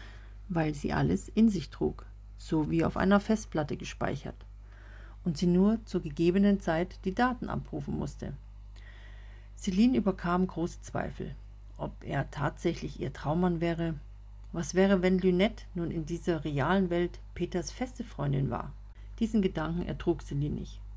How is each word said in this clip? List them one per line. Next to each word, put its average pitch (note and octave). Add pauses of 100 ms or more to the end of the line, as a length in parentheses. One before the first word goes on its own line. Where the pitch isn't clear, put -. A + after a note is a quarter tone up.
(480)
weil D#3+
sie D3
alles D3+
in A3
sich F#3
trug, - (320)
so D#3
wie D#3+
auf -
einer G3
Festplatte G3+
gespeichert, - (800)
und E3+
sie F3+
nur G3
zur F3
gegebenen F3
Zeit E3+
die F#3
Daten B3
abrufen C#3+
musste. D3 (1200)
Celine A3+
überkam F#3
große F3
Zweifel, - (420)
ob - (140)
er C#3
tatsächlich D3+
ihr B2+
Traummann E3+
wäre. E3 (560)
Was E3+
wäre, F#3+
wenn F#3
Lynette F#3 (100)
nun E3+
in D#3+
dieser D#3+
realen D#3
Welt F3 (140)
Peters F3
feste B3
Freundin C#3
war? - (460)
Diesen A3
Gedanken E3+
ertrug D3
Celine C#3+
nicht. - (180)